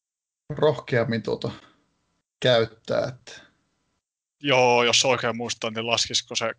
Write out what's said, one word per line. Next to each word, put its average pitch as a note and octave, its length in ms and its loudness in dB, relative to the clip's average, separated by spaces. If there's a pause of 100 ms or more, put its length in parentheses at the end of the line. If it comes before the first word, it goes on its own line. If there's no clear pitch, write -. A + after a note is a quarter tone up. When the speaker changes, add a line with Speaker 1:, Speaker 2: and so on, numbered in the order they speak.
(500)
Speaker 1:
rohkeammin C3 760 0
tuota B2 280 -4 (880)
käyttää, A#2 680 0
että - 400 -18 (960)
Speaker 2:
Joo, B2+ 400 4
jos A#2+ 220 2
oikein A#2+ 320 0
muistan, A#2 360 -8
niin A2+ 140 -8
laskisiko A#2 480 -4
se A2+ 240 -4